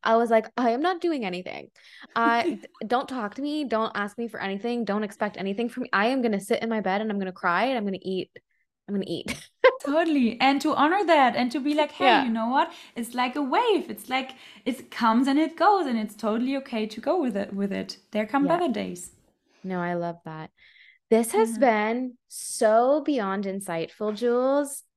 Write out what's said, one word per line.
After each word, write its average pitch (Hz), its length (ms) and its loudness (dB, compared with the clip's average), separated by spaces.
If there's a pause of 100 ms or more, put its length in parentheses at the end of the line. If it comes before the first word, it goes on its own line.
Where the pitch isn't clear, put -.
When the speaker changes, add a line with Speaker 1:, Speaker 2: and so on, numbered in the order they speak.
Speaker 1:
I 226 120 2
was 233 160 2
like, 220 160 4 (100)
"I 240 140 2
am 247 100 -2
not 349 180 0
doing 302 260 -2
anything. 180 440 -10 (460)
I 233 280 4
Speaker 2:
<laughs> 269 180 -4
Speaker 1:
d-, - 60 -20 (200)
don't 247 200 0
talk 233 280 -8
to 269 80 -8
me. 294 220 -4
Don't 220 300 -2
ask 202 220 -6
me 233 100 -6
for - 140 -10
anything. 214 420 -4
Don't 208 200 -2
expect 208 340 -6
anything 202 320 -4
from 247 140 -8
me. - 100 -10
I 202 140 2
am 262 160 0
gonna 208 160 0 (100)
sit 233 140 0
in 233 60 -4
my 220 120 0
bed 196 200 0
and 220 100 -4
I'm 202 80 -2
gonna 185 120 -4 (140)
cry 180 200 2
and 262 120 -2
I'm 208 80 -4
gonna 190 160 -4 (160)
eat, - 140 -6 (560)
I'm 202 80 -4
gonna 196 100 -2 (140)
eat." - 100 -12
<laughs> - 220 -12 (340)
Speaker 2:
Totally. 294 560 2
And 277 220 4
to 302 120 2
honor 349 300 4
that 294 320 4
and 247 160 0
to 302 80 -2
be 294 120 -2
like, 302 200 0
"Hey, 277 120 -2
Speaker 1:
Yeah. 233 200 6
Speaker 2:
you 240 40 -2
know 226 200 -2
what? 311 200 2 (280)
It's 233 160 -8
like 247 240 2
a 294 40 -2
wave. 339 480 2
It's 220 200 -12
like, 262 220 -4 (340)
it - 260 -6
comes 233 380 4
and 277 100 4
it - 160 2
goes, 381 320 4
and 240 100 0
it's 214 180 -4
totally 233 420 -2
okay 233 280 -4
to 214 140 -10
go 330 220 0
with 240 160 -2
it, 202 160 -4
with 196 180 -2
it. 190 260 -8 (140)
There 214 160 -2
come 277 180 0
Speaker 1:
Yeah. 320 120 2
Speaker 2:
better 359 160 0
days." 185 420 -8 (480)
Speaker 1:
No, 185 160 -6
I 175 140 -2
love 170 320 -4
that. 156 260 -14 (580)
This 226 220 2
has 233 260 2
Speaker 2:
Yeah. 254 100 4 (260)
Speaker 1:
been 247 240 -6 (100)
so 247 800 2
beyond 202 400 -2
insightful, 196 680 -6
Jules. 254 680 0 (140)